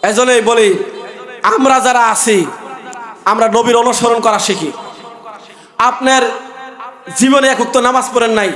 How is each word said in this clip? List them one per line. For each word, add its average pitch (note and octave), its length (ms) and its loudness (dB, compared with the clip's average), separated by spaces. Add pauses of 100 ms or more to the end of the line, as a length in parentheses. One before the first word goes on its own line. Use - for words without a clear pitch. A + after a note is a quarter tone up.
এজন্যই A#3+ 320 2
বলি, G#3+ 440 2 (580)
আমরা C4 380 2
যারা B3 260 2
আছি, G#3 400 2 (800)
আমরা A3 240 2
নবীর A#3 280 2
অনুসরণ A#3 440 2
করা G#3+ 180 0
শিখি। F3 340 -4 (1040)
আপনার B3+ 440 2 (960)
জীবনে C4+ 320 4
এক B3+ 120 0
ওয়াক্ত A#3 160 -2
নামাজ B3+ 280 2 (100)
পড়েন A#3 160 2
নাই G3+ 260 0